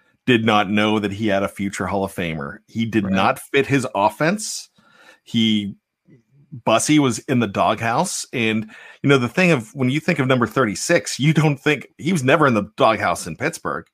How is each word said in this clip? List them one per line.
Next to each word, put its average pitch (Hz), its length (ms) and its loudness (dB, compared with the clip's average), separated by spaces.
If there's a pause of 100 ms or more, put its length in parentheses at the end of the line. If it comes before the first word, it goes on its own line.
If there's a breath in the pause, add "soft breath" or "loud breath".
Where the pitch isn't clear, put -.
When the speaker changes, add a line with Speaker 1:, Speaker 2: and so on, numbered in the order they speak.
(260)
Speaker 1:
did 117 200 4
not 104 240 2
know 107 300 2
that 101 140 -2
he 107 140 -4
had 98 140 0
a 98 60 -2
future 98 400 -6
Hall 95 160 -2
of 95 100 -6
Famer. 80 540 -8
He 110 180 -4
did 107 200 0
Speaker 2:
Right. 95 80 -2
Speaker 1:
not 104 260 0
fit 139 260 0
his 127 300 0
offense. 151 760 -2 (540 soft breath)
He, 107 520 0 (760)
Bussy 123 480 2
was 131 200 0
in 127 200 -2
the 113 80 0
doghouse. 110 880 -2
And, 110 360 -2 (320 loud breath)
you 139 80 0
know, 139 80 6
the 120 120 0
thing 180 220 2
of, 120 220 -2
when 131 160 -2
you 147 120 -2
think - 180 -2
of - 80 0
number 127 180 2
thirty-six, 131 720 -2
you 156 160 2
don't 151 240 2
think, 147 300 -2 (100)
he 143 140 -4
was 147 140 -2
never 151 200 4
in 123 100 4
the 98 200 0
doghouse 107 500 0
in 82 120 -10
Pittsburgh. 90 560 -8